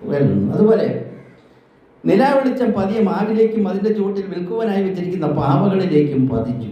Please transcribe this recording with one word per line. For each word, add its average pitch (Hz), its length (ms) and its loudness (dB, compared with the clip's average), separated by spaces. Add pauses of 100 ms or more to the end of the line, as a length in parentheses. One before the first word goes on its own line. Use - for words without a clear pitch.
(120)
കരുതുന്നു. 101 420 2
അതുപോലെ 220 320 4 (1200)
നിലാവെളിച്ചം 254 600 2 (100)
പതിയെ 208 220 -2 (100)
മാവിലേക്കും 214 600 0
അതിൻ്റെ 196 260 -2
ചുവട്ടിൽ 196 360 -4
വിൽക്കുവാനായി 196 540 -2
വെച്ചിരിക്കുന്ന 175 420 -4 (100)
പാവകളിലേക്കും 156 800 2 (120)
പതിച്ചു. 110 400 -4